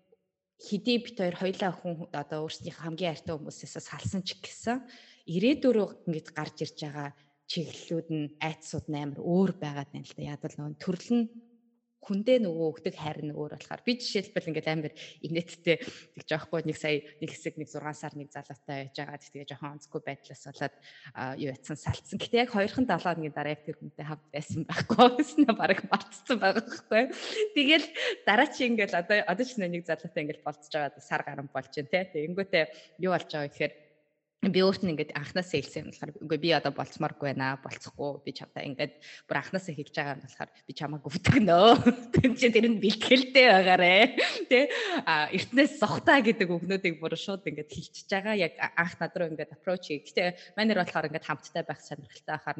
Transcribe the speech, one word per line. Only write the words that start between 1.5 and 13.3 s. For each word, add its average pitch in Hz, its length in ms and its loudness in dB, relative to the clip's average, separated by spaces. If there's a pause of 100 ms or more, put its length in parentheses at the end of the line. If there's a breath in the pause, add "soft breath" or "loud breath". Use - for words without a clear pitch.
хүн, 175 220 -8 (180)
одоо 156 320 -6
өөрсдийнхөө 160 400 -12
хамгийн 160 320 -4
хайртай 170 180 -8
хүмүүсээс 151 460 -14
салсан - 400 -8
ч - 160 -10
гэсэн - 480 -8 (400 loud breath)
ирээдүг 233 480 2
рүү 202 160 2 (160)
ингэж 156 220 -6 (100)
гарч 151 200 -8 (120)
ирж - 160 -18
байгаа 143 240 -10 (420 soft breath)
чиглэлүүд 165 640 -6
нь, 147 240 -4
айдсууд 156 480 -8
нь 147 160 -4
амар 143 160 -8
өөр 175 400 2
байгаад 143 320 -8
байна 139 160 -12
л - 80 -20
да. 151 80 -12
Яг 143 240 -10
л - 80 -10
нөгөө 147 240 -10
төрөл - 400 -6
нь 233 60 2 (760)
хүндээ 220 460 2
нөгөө 165 260 -2
өгдөг - 240 0
хайр 151 300 -8
нь 147 100 -8